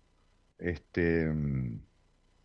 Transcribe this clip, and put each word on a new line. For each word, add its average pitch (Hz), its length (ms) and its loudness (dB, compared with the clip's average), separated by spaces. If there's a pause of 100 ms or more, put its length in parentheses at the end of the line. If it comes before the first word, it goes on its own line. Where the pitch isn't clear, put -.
(580)
este, 82 720 0
mm, 67 500 -2 (640)